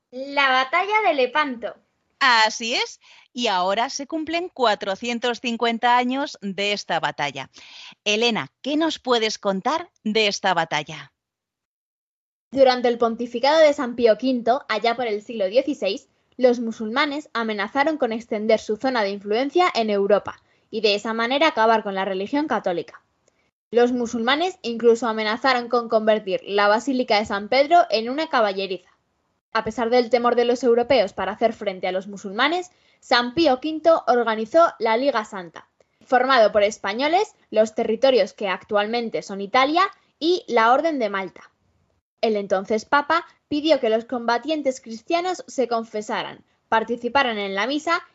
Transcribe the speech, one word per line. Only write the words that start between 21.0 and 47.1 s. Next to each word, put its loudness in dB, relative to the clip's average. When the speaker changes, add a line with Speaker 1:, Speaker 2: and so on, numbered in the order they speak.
Speaker 3:
manera 0
acabar 2
con -6
la -4
religión -4
católica. -4
Los 4
musulmanes -2
incluso 2
amenazaron -2
con -2
convertir 2
la 2
Basílica 2
de -2
San -6
Pedro 4
en -2
una -4
caballeriza. -2
A -2
pesar -4
del 2
temor 2
de 4
los 0
europeos 2
para -6
hacer 0
frente -6
a -2
los -6
musulmanes, -4
San 0
Pío 4
quinto 2
organizó 2
la 2
Liga 0
Santa, -14
formado 4
por 4
españoles, -2
los 2
territorios 2
que -6
actualmente -2
son -12
Italia, 2
y 0
la 4
Orden 2
de -2
Malta. -8
El 2
entonces -2
Papa 0
pidió 2
que 0
los 0
combatientes -2
cristianos -6
se -2
confesaran, -6
participaran 0